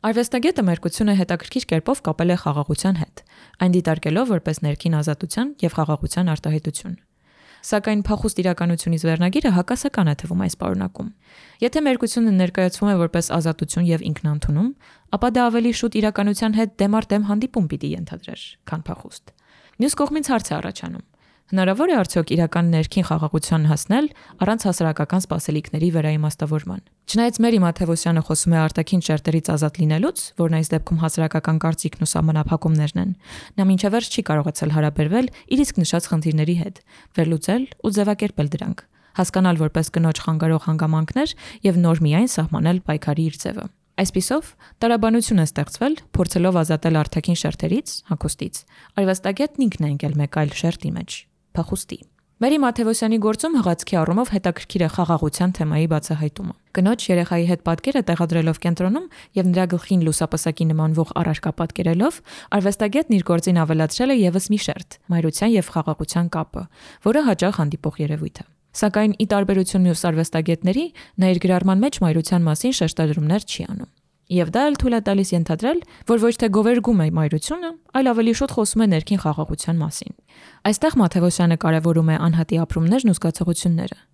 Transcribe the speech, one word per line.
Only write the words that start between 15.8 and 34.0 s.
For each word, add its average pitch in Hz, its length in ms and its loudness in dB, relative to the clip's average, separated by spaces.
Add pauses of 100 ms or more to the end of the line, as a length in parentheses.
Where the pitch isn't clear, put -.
իրականության 208 580 0
հետ 220 200 2
դեմ 202 200 2
առ 220 120 2
դեմ 208 180 0
հանդիպում 208 420 -2
պիտի 143 240 -6
ենթադրեր, 165 520 -10 (180)
քան 160 220 -8
փախուստ։ - 500 -14 (480)
Մյուս 285 140 2
կողմից 294 320 -2
հարց 240 200 0
է - 80 -4
առաջանում. - 520 -10 (460)
հնարավոր 190 360 2
է 349 60 2
արդյոք 175 360 0
իրական 170 360 2
ներքին 170 380 2
խաղաղության 156 600 0
հասնել 190 420 2 (280)
առանց 208 300 0
հասարակական 170 560 0
սպասելիքների 160 680 -2
վերաիմաստավորման։ 156 920 -2 (240)
Չնայած 233 320 0
Մերի 226 220 4
Մաթևոսյանը 170 640 2
խոսում 160 300 0
է 165 60 4
արտաքին 160 440 0
շերտերից 156 440 0
ազատ 151 300 0
լինելուց, 170 420 0 (140)
որն 165 240 0
այս 160 120 0
դեպքում 160 300 -2
հասարակական 160 600 0
կարծիքն 160 460 -2
ու 151 60 -2
սահմանափակումներն 156 880 0
են, 185 140 -2 (360)
նա 202 120 -2
մինչև 190 240 4
վերջ 226 220 0